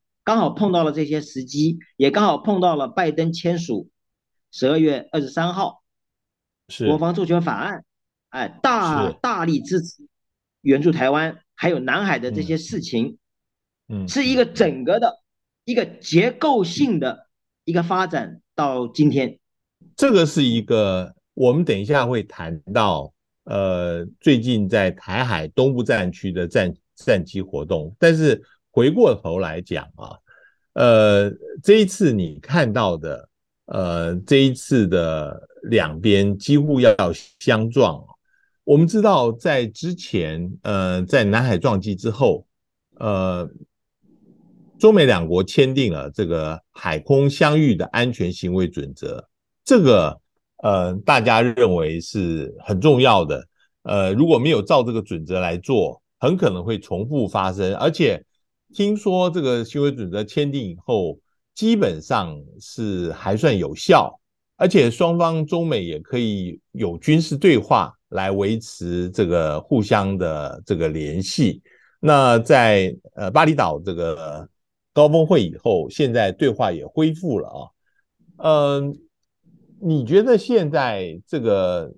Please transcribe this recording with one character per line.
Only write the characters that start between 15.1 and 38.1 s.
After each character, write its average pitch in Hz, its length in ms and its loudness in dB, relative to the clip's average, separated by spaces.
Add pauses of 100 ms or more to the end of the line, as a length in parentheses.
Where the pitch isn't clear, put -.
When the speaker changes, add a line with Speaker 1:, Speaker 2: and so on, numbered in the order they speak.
Speaker 1:
一 247 100 -6
个 220 100 0
结 180 460 0
构 254 320 0
性 180 380 -2
的 127 260 -6 (380)
一 165 80 -4
个 170 100 0
发 185 240 -2
展 131 340 -8 (140)
到 131 320 -4
今 147 240 2
天。 127 300 -4 (560)
Speaker 2:
这 277 160 2
个 180 120 6
是 143 200 0
一 117 180 0
个， 98 540 0 (180)
我 123 180 4
们 165 120 0
等 113 120 0
一 98 80 -6
下 131 220 0
会 120 160 -2
谈 82 340 -12 (160)
到， 92 400 0 (320)
呃， 87 600 -4 (140)
最 139 180 4
近 113 300 -2
在 95 240 0
台 101 320 -6
海 82 240 -4
东 131 260 0
部 123 80 -2
战 101 300 -2
区 98 180 -10
的 87 160 -4
战-， 90 260 -2 (220)
战 104 300 -2
机 98 180 -8
活 71 220 -10
动。 80 340 -6
但 165 180 4
是 151 240 2 (300)
回 127 200 2
过 190 220 4
头 90 280 -6
来 82 200 -6
讲 82 240 -8 (120)
啊， 52 200 -18 (580)
呃， 107 580 4 (300)
这 220 180 8
一 202 60 4
次 185 260 0
你 85 260 -4
看 139 340 -2
到 104 240 0
的， 76 320 -10 (360)
呃， 85 500 -4 (120)
这 143 100 4
一 135 180 4
次 120 320 0
的 80 600 -2 (140)
两 87 380 -2
边 101 380 2
几 143 180 2
乎 143 220 2
要 113 160 8 (460)
相 113 280 0
撞。 107 360 0 (580)